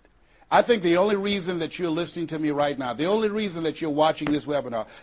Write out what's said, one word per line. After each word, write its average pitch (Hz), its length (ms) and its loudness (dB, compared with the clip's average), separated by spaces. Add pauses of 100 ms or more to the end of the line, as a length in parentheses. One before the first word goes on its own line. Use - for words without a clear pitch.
(520)
I 175 100 8
think 220 220 2
the 170 140 4
only 208 180 4
reason 196 440 -2
that 160 200 -6
you're 175 100 -2
listening 165 380 -4
to 156 100 -6
me 151 140 0
right 143 260 0
now, 123 160 -4
the 143 140 -2
only 214 200 2
reason 202 360 -4
that 151 180 -4
you're 165 80 -2
watching 151 420 2
this 143 140 0
webinar, 123 400 -4 (180)